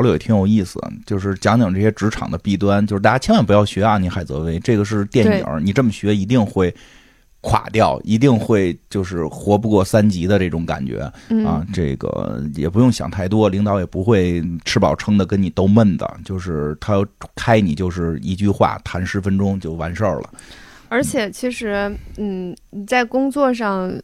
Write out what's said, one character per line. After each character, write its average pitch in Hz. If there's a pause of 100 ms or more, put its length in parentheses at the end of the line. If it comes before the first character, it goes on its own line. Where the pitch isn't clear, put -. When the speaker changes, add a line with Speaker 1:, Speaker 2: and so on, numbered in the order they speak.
Speaker 1:
聊 120
也 78
挺 110
有 95
意 107
思， - (280)
就 104
是 98
讲 104
讲 101
这 95
些 107
职 107
场 -
的 87
弊 98
端， 101
就 104
是 98
大 107
家 120
千 214
万 185
不 101
要 104
学 95
安 104
妮 90
海 87
瑟 67
薇， 82
这 113
个 101
是 101
电 110
影 104
儿， 78
Speaker 2:
对。 76
Speaker 1:
你 98
这 135
么 120
学 101
一 98
定 117
会 95 (640)
垮 -
掉， 95
一 107
定 123
会 95 (120)
就 98
是 90
活 101
不 107
过 101
三 104
级 90
的 101
这 92
种 82
感 78
觉。 60 (200)
Speaker 2:
嗯。 220
Speaker 1:
啊， 80
这 78
个 50 (100)
也 71
不 98
用 127
想 -
太 90
多， 107
领 98
导 101
也 87
不 92
会 90 (220)
吃 -
饱 87
撑 104
的 95
跟 98
你 90
逗 95
闷 101
子， - (200)
就 95
是 76
他 104
要 101 (280)
开 113
你 85
就 90
是 85
一 92
句 101
话， 98
谈 90
十 98
分 98
钟 98
就 85
完 82
事 101
儿 82
了。 - (600)
Speaker 2:
而 240
且 220
其 247
实， 202 (200)
嗯， 185 (180)
你 202
在 247
工 262
作 262
上 196 (140)